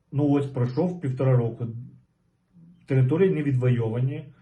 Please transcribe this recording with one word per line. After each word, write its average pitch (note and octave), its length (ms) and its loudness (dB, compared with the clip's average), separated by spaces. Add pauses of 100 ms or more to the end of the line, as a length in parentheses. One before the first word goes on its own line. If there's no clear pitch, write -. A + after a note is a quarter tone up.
(120)
ну, C#3+ 160 0
ось C#3+ 180 2
пройшов D3+ 540 -2
півтора C3 360 0
року, A#2 300 -2 (1200)
території C#3+ 440 4
не D3+ 120 -2
відвойовані, B2+ 840 0 (140)